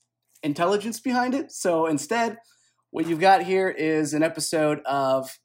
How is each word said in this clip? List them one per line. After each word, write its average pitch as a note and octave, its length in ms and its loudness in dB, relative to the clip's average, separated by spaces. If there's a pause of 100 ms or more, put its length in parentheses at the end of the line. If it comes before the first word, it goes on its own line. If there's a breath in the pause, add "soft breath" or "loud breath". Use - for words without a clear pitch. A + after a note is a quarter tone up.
(420)
intelligence F#3+ 600 -2
behind B3 340 0
it. - 160 -6
So E3 340 0
instead, A3+ 520 -2 (540 soft breath)
what D#3+ 160 -4
you've E3 120 -2
got F#3+ 240 6
here F#3+ 260 0
is D#3 440 0
an D3+ 100 2
episode D#3 600 0
of C3+ 600 0